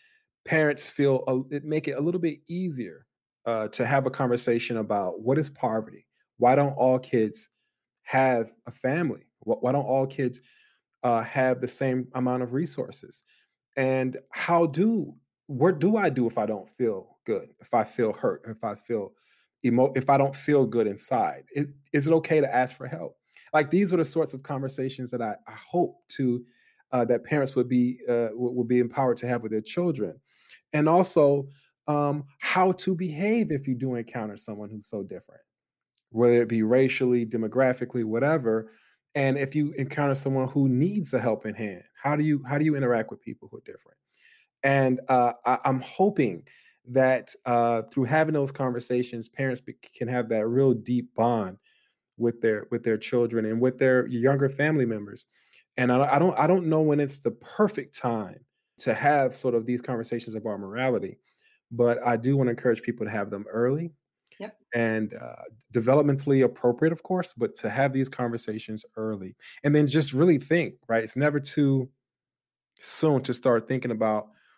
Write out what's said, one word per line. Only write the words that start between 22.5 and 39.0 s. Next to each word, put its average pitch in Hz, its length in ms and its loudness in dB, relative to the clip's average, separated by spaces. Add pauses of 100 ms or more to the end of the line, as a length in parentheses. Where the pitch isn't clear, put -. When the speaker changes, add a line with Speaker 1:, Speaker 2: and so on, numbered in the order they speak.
Speaker 1:
ask 123 220 0
for 135 100 -14
help? - 300 -12 (360)
Like, 151 180 2
these 185 220 2
are 180 40 4
the 165 80 2
sorts 156 300 -4
of 135 80 -14
conversations 135 680 -8
that 120 120 -6
I, 107 120 -4 (140)
I 110 60 -18 (160)
hope 170 260 0 (140)
to, 123 340 -2 (480)
uh, 123 140 2
that 120 180 0
parents 139 320 -2
would 123 120 2
be, 123 400 0
uh, 117 200 0
w-, 120 240 -4
would 123 160 -2
be 123 120 4
empowered 120 380 0
to 120 80 -8
have 120 160 -2
with 110 80 -8
their 110 100 -2
children. 135 600 -4 (520)
And 151 160 2
also, 147 580 4 (400)
um, 147 380 0 (140)
how 185 340 2
to 185 220 -2
behave 185 560 -2
if 139 180 -4
you 127 60 0
do 127 200 -4
encounter 113 420 -8
someone 104 320 -10
who's 107 200 -16
so 101 140 -8
different, - 380 -16 (720)
whether 120 320 6
it 113 60 -2
be 113 140 0
racially, 123 600 2
demographically, 120 800 -2
whatever. 117 640 0 (460)